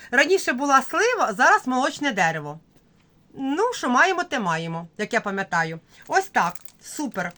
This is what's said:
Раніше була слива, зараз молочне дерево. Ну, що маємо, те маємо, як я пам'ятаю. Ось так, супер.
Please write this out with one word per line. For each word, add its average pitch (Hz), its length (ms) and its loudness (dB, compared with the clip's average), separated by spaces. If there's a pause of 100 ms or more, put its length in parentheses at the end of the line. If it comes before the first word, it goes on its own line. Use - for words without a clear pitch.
(120)
Раніше 311 420 2
була 269 280 4
слива, 359 520 0
зараз 311 340 4
молочне 269 440 0
дерево. 160 480 -2 (720)
Ну, 302 400 -2
що 302 160 -4
маємо, 339 340 2
те 285 160 -6
маємо, 165 480 -4 (100)
як 208 160 -6
я 220 80 0
пам'ятаю. 175 580 -4 (280)
Ось 370 200 0
так, 175 260 0 (280)
супер. 196 560 -8